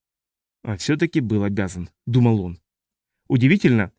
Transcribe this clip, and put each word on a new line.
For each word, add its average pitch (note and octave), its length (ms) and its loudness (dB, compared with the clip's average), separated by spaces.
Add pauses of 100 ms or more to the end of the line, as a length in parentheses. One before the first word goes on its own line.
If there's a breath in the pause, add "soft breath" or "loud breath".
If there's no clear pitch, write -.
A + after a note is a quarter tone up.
(640)
«А G#2+ 140 0
всё-таки D#3+ 420 0
был G#2+ 240 0
обязан», F#2+ 480 -4 (160)
думал A#2+ 340 2
он. F2 200 -10 (680)
Удивительно, B2+ 720 2